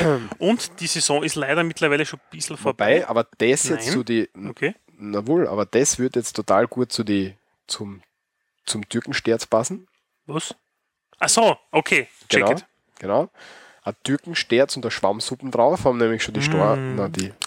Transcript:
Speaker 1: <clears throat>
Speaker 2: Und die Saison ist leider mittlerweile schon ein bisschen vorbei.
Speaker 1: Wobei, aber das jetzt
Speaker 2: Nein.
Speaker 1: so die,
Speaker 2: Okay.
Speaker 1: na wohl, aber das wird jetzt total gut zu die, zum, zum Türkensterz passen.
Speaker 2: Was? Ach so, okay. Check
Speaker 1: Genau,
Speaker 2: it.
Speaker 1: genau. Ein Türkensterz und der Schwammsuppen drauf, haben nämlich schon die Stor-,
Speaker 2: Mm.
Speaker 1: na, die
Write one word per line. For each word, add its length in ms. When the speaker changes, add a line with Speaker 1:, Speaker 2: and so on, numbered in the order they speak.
Speaker 1:
<clears throat> 320
Speaker 2:
Und 420
die 60
Saison 380
ist 100
leider 300
mittlerweile 420
schon 140
ein 100
bisschen 280
vorbei. 400
Speaker 1:
Wobei, 100
aber 160
das 280
jetzt 200
Speaker 2:
Nein. 60
Speaker 1:
so 100
die, 260
Speaker 2:
Okay. 280
Speaker 1:
na 280
wohl, 220
aber 180
das 320
wird 180
jetzt 200
total 320
gut 240
zu 120
die, 320
zum, 380
zum 200
Türkensterz 600
passen. 400
Speaker 2:
Was? 260
Ach 120
so, 280
okay. 380
Check 160
Speaker 1:
Genau, 60
Speaker 2:
it. 140
Speaker 1:
genau. 300
Ein 200
Türkensterz 720
und 100
der 60
Schwammsuppen 580
drauf, 360
haben 120
nämlich 240
schon 140
die 80
Stor-, 320
Speaker 2:
Mm. 200
Speaker 1:
na, 140
die 240